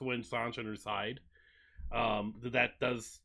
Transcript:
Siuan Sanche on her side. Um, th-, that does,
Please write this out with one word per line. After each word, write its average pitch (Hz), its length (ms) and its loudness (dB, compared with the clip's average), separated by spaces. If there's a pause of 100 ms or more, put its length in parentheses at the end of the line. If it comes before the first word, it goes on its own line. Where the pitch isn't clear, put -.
Siuan 123 260 -2
Sanche 117 320 0
on 113 60 -2
her 107 120 -4
side. 107 420 -2 (720)
Um, 107 500 2
th-, 120 120 -4
that 123 260 4
does, 123 460 0